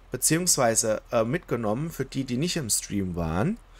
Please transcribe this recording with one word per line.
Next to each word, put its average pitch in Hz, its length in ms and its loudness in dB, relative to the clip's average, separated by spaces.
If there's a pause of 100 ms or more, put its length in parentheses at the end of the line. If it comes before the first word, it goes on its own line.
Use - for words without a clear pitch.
(100)
beziehungsweise, 127 920 2 (100)
äh, 117 100 4
mitgenommen 120 680 -2
für 135 160 -6
die, 135 180 -4
die 123 140 -2
nicht 170 180 -2
im 127 140 -4
Stream 95 440 -2
waren. 87 440 0 (220)